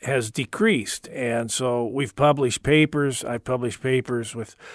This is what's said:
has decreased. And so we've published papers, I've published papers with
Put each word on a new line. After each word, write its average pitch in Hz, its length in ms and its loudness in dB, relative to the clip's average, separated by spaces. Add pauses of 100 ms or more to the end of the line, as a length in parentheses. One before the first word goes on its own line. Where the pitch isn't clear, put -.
has 123 280 -2
decreased. 143 800 0
And 117 420 -2
so 120 360 0
we've 131 280 -4
published 139 480 2
papers, 147 640 2
I've 120 200 -6
published 123 380 -4
papers 123 520 -2
with 113 220 -10 (180)